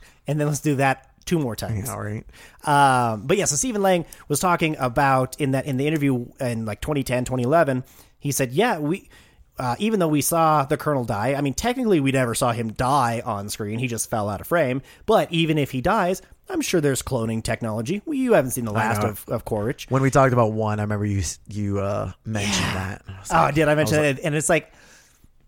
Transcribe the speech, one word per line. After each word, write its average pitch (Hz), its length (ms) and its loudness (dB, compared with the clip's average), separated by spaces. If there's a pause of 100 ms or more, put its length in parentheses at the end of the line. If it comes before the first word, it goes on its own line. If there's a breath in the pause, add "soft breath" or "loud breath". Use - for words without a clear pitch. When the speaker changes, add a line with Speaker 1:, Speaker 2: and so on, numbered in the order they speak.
(280 soft breath)
Speaker 1:
And 151 120 0
then 147 80 0
let's 147 140 -2
do 147 140 0
that 135 340 0 (160)
two 175 140 0
more 120 160 -4
times. 107 320 -6
Speaker 2:
Yeah, 104 80 -6
right. 104 300 -8 (880 loud breath)
Speaker 1:
Um, 107 140 -8
but 180 100 2
yeah, 180 80 0
so 247 100 0
Stephen 240 260 -2
Lang 185 240 2 (240 loud breath)
was 147 100 0
talking 170 380 0
about 131 600 2
in 135 120 0
that, 131 140 0
in 135 120 -2
the 135 100 0
interview 139 380 0 (140)
in, 117 260 -4
like, 104 160 -6
twenty 147 220 -2
ten, 123 220 -2
twenty 123 180 -2
eleven, 135 400 2 (360 soft breath)
he 143 120 -4
said, 131 220 -2
"Yeah, 196 260 0
we, 147 300 -4 (500 soft breath)
uh, 123 200 -2
even 214 200 0
though 170 80 2
we 151 140 2
saw 156 420 2
the 143 140 -2
Colonel 139 260 -2
die, 113 320 -2
I 139 60 -2
mean, 139 120 0
technically 233 460 0
we 135 140 2
never 127 220 2
saw 123 180 2
him 113 180 -4
die 123 540 0
on 104 240 -4
screen. 107 300 -6
He 131 80 -2
just 117 220 -6
fell 107 200 -2
out 98 120 -4
of 95 60 -14
frame. 139 340 0 (240 loud breath)
But 190 260 2
even 160 260 2
if 139 140 0
he 127 100 -4
dies, 185 400 0 (280 soft breath)
I'm 349 120 -2
sure 185 180 0
there's 143 220 2
cloning 113 420 -2
technology. 117 600 -4
We, 302 120 -4
you 254 160 0
haven't 135 180 4
seen 127 140 -4
the 110 60 -4
Speaker 2:
I 101 40 -2
Speaker 1:
last 110 280 0
Speaker 2:
know. 104 60 0
Speaker 1:
of, 101 180 -10
of 120 180 -4
Quaritch." 110 440 -4
Speaker 2:
When 131 120 2
we 135 80 4
talked 135 220 6
about 117 220 4
one, 107 260 -2
I 104 40 -2
remember 104 220 -2
you 101 140 0
s-, - 200 -4 (100)
you, 101 300 -4
uh, 101 340 -4 (100)
mentioned 101 320 -4
Speaker 1:
Yeah. 92 180 -2
Speaker 2:
that. 95 340 -6
And - 100 -14
I - 20 -20
was - 120 -12
Speaker 1:
Oh, 175 40 4
Speaker 2:
like, 147 200 4
Speaker 1:
did 151 120 4
I 147 40 4
Speaker 2:
I 151 40 2
was 151 160 2
Speaker 1:
mention 151 60 4 (100)
Speaker 2:
like 135 120 0
Speaker 1:
it? - 60 -8
And 151 100 -2
it's 156 140 -2
like, 160 220 0 (760 soft breath)